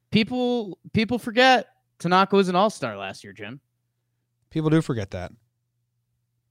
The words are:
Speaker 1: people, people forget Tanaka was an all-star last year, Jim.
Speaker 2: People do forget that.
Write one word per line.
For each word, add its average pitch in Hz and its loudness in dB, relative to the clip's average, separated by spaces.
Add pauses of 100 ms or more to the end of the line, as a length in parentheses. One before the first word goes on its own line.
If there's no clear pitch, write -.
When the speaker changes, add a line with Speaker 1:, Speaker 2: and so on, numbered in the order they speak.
Speaker 1:
people, 233 0 (140)
people 220 0
forget 247 2 (300)
Tanaka 190 2
was 196 2
an 180 -2
all-star 175 -2
last 98 -12
year, 101 -18
Jim. 110 -16 (880)
Speaker 2:
People 156 -2
do 160 4
forget 110 -8
that. 90 -10 (1200)